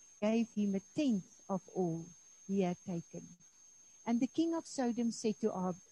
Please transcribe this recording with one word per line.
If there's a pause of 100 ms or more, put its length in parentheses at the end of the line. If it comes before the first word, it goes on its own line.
(200)
gave
him
a (160)
tenth (180)
of (100)
all (400)
he
had
taken. (840)
And
the
king
of
Sodom
said
to
Ab-,